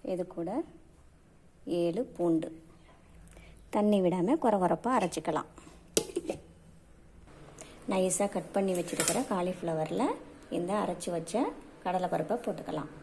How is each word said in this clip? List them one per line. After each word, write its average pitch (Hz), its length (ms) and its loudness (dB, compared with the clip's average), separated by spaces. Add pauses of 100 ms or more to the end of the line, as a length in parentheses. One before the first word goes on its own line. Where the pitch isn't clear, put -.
இது 185 200 -2
கூட 170 240 -6 (1300)
ஏழு 170 260 2 (140)
பூண்டு. 165 340 2 (1200)
தண்ணி 208 320 4
விடாம 180 380 4
கொர 214 180 4
கொரப்பா 180 340 2
அரைச்சிக்கலாம். 180 580 0 (2500)
நைஸா 190 400 2
கட் - 240 -6
பண்ணி 190 200 2
வச்சிருக்கிற 175 460 2 (100)
காலிஃப்ளவர்ல 180 760 -2 (460)
இந்த 175 240 -2
அரைச்சு 185 380 -2
வச்ச 165 220 -4 (480)
கடலைப்பருப்பை 180 560 0
போட்டுக்கலாம். 160 540 -4 (120)